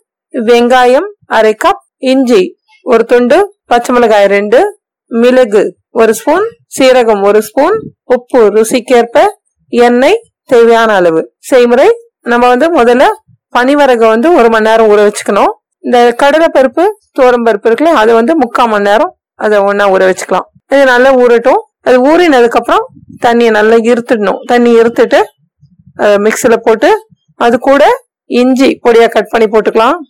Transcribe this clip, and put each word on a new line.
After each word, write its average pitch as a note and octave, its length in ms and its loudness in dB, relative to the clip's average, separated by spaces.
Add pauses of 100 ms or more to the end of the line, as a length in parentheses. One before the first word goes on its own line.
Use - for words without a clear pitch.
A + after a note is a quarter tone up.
(340)
வெங்காயம் B3 760 0 (180)
அரை A3 280 0
கப், F4+ 260 -2 (180)
இஞ்சி B3+ 440 0 (400)
ஒரு A3+ 220 0
துண்டு, B3 340 0 (280)
பச்சை A#3+ 280 -2
மிளகாய் A3 320 2
ரெண்டு, G3+ 340 0 (500)
மிளகு A#3+ 520 0 (280)
ஒரு A3+ 240 0
ஸ்பூன், E4 300 -2 (220)
சீரகம் B3 560 0
ஒரு G3+ 200 2
ஸ்பூன், E4 360 -2 (260)
உப்பு B3 440 -2
ருசிக்கேற்ப, A#3 680 -2 (560)
எண்ணெய் B3 480 0 (240)
தேவையான A#3 500 2
அளவு. E3+ 280 0 (160)
செய்முறை: B3 500 0 (320)
நம்ம A#3+ 280 -2
வந்து D4+ 280 0
முதல்ல B3 300 2 (480)
பனிவரகை B3+ 540 0
வந்து A#3+ 260 0
ஒரு A#3 140 2
மணி A3 200 0
நேரம் A3 200 2
ஊற G#3 140 2
வச்சுக்கணும். G#3 520 -2 (300)
இந்த A#3+ 280 2
கடலை C#4+ 400 0
பருப்பு, C4 320 0 (280)
துவரம் B3 340 0
பருப்பு G#3+ 220 -2
இருக்குல்ல, D4 240 0
அதை A#3 220 0
வந்து A#3 220 0
முக்கால் B3 320 -2
மணி G3+ 200 -2
நேரம் C#4+ 240 0 (220)
அதை G#3+ 240 -2
ஒண்ணா G3+ 320 -2
ஊற F#3+ 140 0
வச்சுக்கலாம். F#3 420 -4 (220)
இது C#4 160 2
நல்லா B3+ 280 2
ஊறட்டும். B3 480 0 (200)
அது - 220 0
ஊறினதுக்கு C#4 560 2
அப்புறம் F4+ 240 -2 (380)
தண்ணியை A#3 300 0
நல்லா A3 260 2
இருத்துடணும். A#3 720 -2
தண்ணி A#3+ 340 2
இருத்துட்டு, A#3 400 0 (800)
அஹ், G#3 200 0
மிக்ஸில A3 380 -2
போட்டு A3+ 340 0 (460)
அது A#3+ 220 -2
கூட C#4 240 0 (480)
இஞ்சி B3+ 520 -2
பொடியா A#3 260 2
கட் A3 200 -4
பண்ணி A3 180 -2
போட்டுக்கலாம் A3 500 -2 (140)